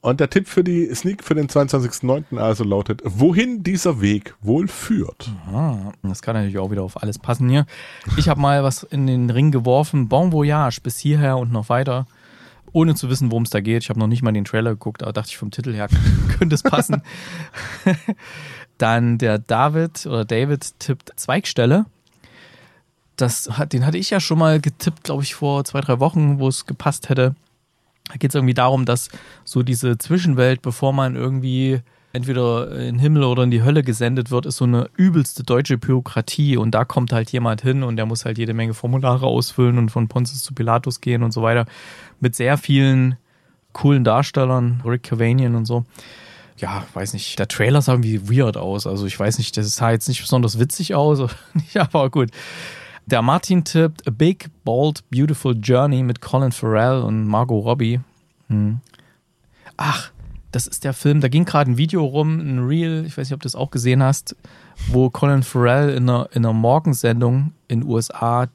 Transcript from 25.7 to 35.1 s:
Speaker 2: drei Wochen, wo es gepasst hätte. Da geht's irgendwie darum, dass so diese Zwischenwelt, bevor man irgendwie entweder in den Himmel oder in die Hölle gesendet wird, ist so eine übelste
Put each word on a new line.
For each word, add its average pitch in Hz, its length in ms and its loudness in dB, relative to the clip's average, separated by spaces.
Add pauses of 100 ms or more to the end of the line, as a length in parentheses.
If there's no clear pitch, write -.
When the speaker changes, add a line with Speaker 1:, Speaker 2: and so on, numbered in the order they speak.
Speaker 2:
drei 127 180 0
Wochen, 147 400 2
wo 135 80 0
es - 200 -4
gepasst - 420 -6
hätte. 131 260 2 (760)
Da - 60 -18
geht's 135 200 -2
irgendwie 127 180 2
darum, 127 320 2
dass 120 240 -2 (340)
so 127 200 -2
diese 120 340 0
Zwischenwelt, 131 640 2
bevor 135 320 -2
man 131 220 0
irgendwie 131 680 -2 (320)
entweder 123 580 -2
in 135 80 -10
den 123 200 -4
Himmel 147 260 4
oder 123 180 2
in 123 80 4
die 113 120 4
Hölle 143 200 4
gesendet 120 480 0
wird, 127 140 0
ist 139 120 -6
so 139 80 0
eine 120 300 2
übelste 165 480 2